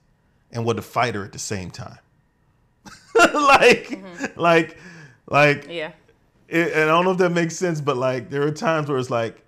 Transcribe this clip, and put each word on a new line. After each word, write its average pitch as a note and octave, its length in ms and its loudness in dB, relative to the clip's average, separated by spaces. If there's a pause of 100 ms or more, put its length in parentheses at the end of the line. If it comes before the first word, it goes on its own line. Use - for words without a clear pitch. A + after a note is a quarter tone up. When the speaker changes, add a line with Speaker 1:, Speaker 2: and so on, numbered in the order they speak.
(520)
Speaker 1:
and A#2 140 -6
wanted A#2 120 0
to G2+ 100 -10
fight A#2 280 -2
her G2 80 -8
at - 100 -16
the - 60 -14
same F#2 320 -10
time. - 320 -18
<laughs> - 60 -20 (1040)
Like, C#4 760 4
Speaker 2:
Mm-hmm. F#3+ 500 -12
Speaker 1:
like, E3 380 2 (500)
like, C#3+ 420 2
Speaker 2:
Yeah. D#3+ 220 -10 (560)
Speaker 1:
it, E3 260 -2
and D#3 100 2
I - 40 2
don't E3 180 4
know F#3+ 60 2
if F3+ 60 -2
that F3+ 140 2
makes E3+ 260 -2
sense, E3+ 240 -2
but, C3+ 160 -2
like, B2+ 320 -4
there C#3 120 -4
were D3+ 100 0
times D#3 380 -2
where C3+ 80 -2
it's B2+ 120 -4
like, A#2 380 -4